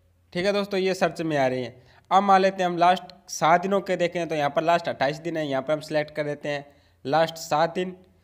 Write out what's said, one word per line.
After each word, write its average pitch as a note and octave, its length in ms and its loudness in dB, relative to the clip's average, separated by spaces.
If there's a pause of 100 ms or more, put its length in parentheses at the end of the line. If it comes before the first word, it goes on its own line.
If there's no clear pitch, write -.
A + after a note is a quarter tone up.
(320)
ठीक F3 140 -4
है G3+ 60 2
दोस्तों, G3+ 280 -2
ये F#3+ 140 0
सर्च F3 280 -2
में D#3 140 0
आ C3+ 100 4
रही B2+ 160 -2
हैं। A2+ 200 -12 (280)
अब F#3+ 120 6
मान G3 180 6
लेते F#3+ 220 0
हैं F3+ 80 0
हम F3 60 -4
लास्ट F3+ 380 2 (160)
सात E3 320 2
दिनों G3 180 0
के F#3+ 160 -4
देखें E3+ 320 -2
तो D#3+ 60 -4
यहाँ C#3+ 160 0
पर D#3+ 120 -2
लास्ट E3+ 260 2
अट्ठाईस C#3 300 -2
दिन D#3+ 180 -6
है, D#3 100 -2
यहाँ C3+ 160 -2
पर D3+ 100 -2
हम D3+ 80 0
सिलेक्ट D3+ 360 -4
कर D3+ 80 -4
देते D3 240 -6
हैं C#3+ 180 -6 (380)
लास्ट D#3+ 320 0
सात D#3+ 380 0
दिन। F3+ 220 -4 (280)